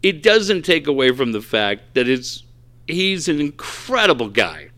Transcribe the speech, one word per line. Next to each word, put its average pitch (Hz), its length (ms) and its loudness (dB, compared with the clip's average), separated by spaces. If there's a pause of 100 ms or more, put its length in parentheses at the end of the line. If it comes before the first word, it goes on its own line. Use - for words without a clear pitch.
It 170 200 0
doesn't 208 400 4
take 160 240 0
away 135 240 4
from 123 200 0
the 104 100 -4
fact 104 540 -4
that 123 120 2
it's, 127 360 -4 (440)
he's 185 400 -2
an 151 140 0
incredible 147 880 -2
guy. 82 480 -2